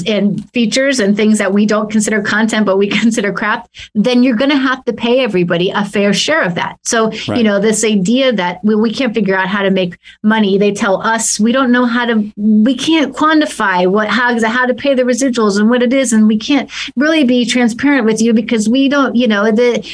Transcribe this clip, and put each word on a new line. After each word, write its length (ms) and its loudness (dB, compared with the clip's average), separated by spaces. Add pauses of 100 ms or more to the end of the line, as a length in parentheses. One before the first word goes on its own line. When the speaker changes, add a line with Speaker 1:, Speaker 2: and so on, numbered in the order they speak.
Speaker 1:
and 460 -2
features 480 0
and 160 2
things 220 2
that 160 0
we 120 2
don't 240 0
consider 320 0
content, 440 0
but 120 2
we 100 2
<laughs> 140 -2
consider 300 0
craft, 640 -6
then 260 2
you're 140 2
gonna 220 0
have 260 -2
to 80 -2
pay 300 0
everybody 480 0
a 160 -2
fair 280 0
share 300 0
of 120 -2
that. 280 -6
So, 240 0 (200)
Speaker 2:
Right. 100 -2
Speaker 1:
you 60 2
know, 160 2
this 260 0
idea 480 2
that 300 -4
we, 120 2
we 180 0
can't 200 -4
figure 240 0
out 100 -2
how 160 -2
to 80 0
make 260 -2 (260)
money. 340 2
They 160 2
tell 280 -2
us 380 -2
we 140 2
don't 180 2
know 140 2
how 200 -2
to, 300 -2
we 400 2
can't 400 0
quantify 760 0
what, 200 0
how, 360 0
how 200 0
to 80 0
pay 200 -2
the 100 2
residuals 540 0
and 120 2
what 120 2
it 120 2
is. 180 0
And 160 4
we 100 2
can't 320 -2 (280)
really 260 0
be 220 2
transparent 600 0
with 160 0
you 120 2
because 340 0
we 220 2
don't, 260 0
you 120 2
know, 240 0
the, 280 2 (140)